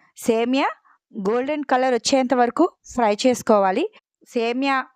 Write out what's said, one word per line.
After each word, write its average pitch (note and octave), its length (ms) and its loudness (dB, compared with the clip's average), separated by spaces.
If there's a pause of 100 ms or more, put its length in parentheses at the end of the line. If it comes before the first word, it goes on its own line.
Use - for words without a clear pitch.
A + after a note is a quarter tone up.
(180)
సేమియా B3 520 0 (580)
గోల్డెన్ C4+ 440 -4
కలర్ B3+ 260 2
వచ్చేంత C4 360 0
వరకు B3 320 2 (280)
ఫ్రై G#3+ 200 2 (120)
చేసుకోవాలి. G#3+ 580 2 (520)
సేమియా B3+ 420 -2 (180)